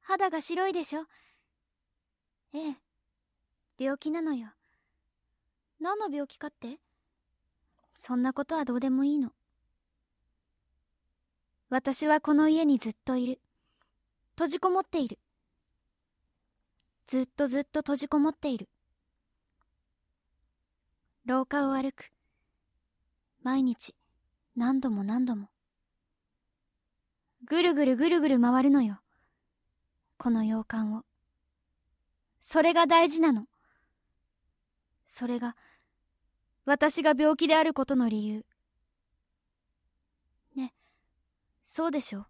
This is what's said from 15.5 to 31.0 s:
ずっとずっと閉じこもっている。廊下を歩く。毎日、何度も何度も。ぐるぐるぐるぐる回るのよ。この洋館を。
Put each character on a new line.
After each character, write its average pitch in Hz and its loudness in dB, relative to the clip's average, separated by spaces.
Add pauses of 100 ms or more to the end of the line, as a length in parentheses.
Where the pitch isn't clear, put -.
ず 254 -4
っ 254 -4
と 285 -4
ず 262 -2
っ 277 -4
と - -6
閉 285 -4
じ 277 -8
こ 302 0
も 294 4
っ 302 -6
て - -6
い 233 -4
る。 - -12 (2500)
廊 262 0
下 285 -2
を 269 0
歩 269 -2
く。 - -20 (1300)
毎 262 0
日、 - -4 (600)
何 254 0
度 262 -4
も 202 -4
何 233 -2
度 247 -4
も。 202 -12 (2000)
ぐ 311 0
る 349 4
ぐ 285 2
る 254 2
ぐ 294 2
る 339 2
ぐ 302 2
る 262 4
回 247 4
る 285 6
の 277 6
よ。 208 -4 (1160)
こ - -4
の 220 0
洋 220 -2
館 214 -6
を。 226 -12 (1400)